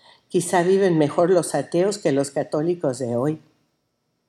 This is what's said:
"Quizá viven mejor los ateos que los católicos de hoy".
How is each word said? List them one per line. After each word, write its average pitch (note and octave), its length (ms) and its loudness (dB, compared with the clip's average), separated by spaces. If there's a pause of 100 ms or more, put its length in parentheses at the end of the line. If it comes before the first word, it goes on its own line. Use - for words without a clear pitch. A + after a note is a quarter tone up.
(280)
"Quizá F3 360 0
viven F#3+ 340 2
mejor D#3 320 2
los F3 240 2
ateos F3 440 -2
que D#3 140 -2
los C#3 180 0
católicos D#3 680 -4
de A#2+ 180 -4
hoy". D3+ 240 -2 (880)